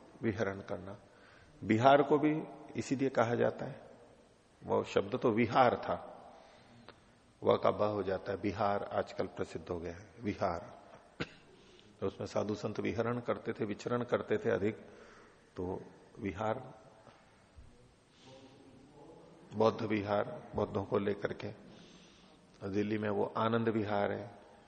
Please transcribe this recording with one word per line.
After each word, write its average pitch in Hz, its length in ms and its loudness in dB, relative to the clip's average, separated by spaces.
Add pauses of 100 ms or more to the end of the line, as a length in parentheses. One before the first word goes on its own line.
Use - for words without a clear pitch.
(220)
विहरण 101 380 0
करना। 98 380 -8 (680)
बिहार 123 380 8
को 147 160 4
भी 151 260 2 (320)
इसीलिए 131 340 -2
कहा 120 260 2
जाता 117 300 0
है, 139 160 -12 (840)
वो 101 200 2
शब्द 98 320 0
तो 123 160 2
विहार 117 440 6
था, - 520 -6 (1160)
व 107 140 6
का 107 140 2
ब 101 120 0
हो 104 200 0
जाता 95 280 -2
है, 98 100 -4
बिहार 101 520 0
आजकल 98 340 -2
प्रसिद्ध 92 420 -8
हो 87 100 -6
गया 85 140 -8
है, 90 140 -18 (140)
विहार। 95 580 -4 (1200)
तो 98 80 -2
उसमें 98 200 -8
साधु 104 280 -2
संत 107 240 -6
विहरण 113 400 0
करते 113 340 -4
थे, 113 120 -4
विचरण 113 380 -2
करते 107 340 0
थे 113 120 -2
अधिक, 107 260 2 (800)
तो 92 260 -4 (380)
विहार, 107 540 -4 (2750)
बौद्ध 107 280 6
विहार, 104 760 0
बौद्धों 101 280 0
को 98 140 0
लेकर 101 360 0
के। - 140 -10 (1200)
दिल्ली 104 280 0
में 107 120 0
वो 101 280 0
आनंद 113 320 2
विहार 101 420 2
है, 104 200 -6 (360)